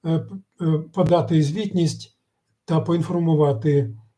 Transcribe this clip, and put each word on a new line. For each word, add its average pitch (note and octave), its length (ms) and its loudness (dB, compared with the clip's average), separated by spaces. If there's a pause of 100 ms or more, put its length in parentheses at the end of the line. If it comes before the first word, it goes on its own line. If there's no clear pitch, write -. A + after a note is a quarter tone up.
е, E3 140 0
п-, G3 160 -10 (260)
е, D#3+ 160 0
подати D#3+ 640 2
звітність E3+ 760 -2 (480)
та D#3+ 140 0
поінформувати D3+ 1160 0 (220)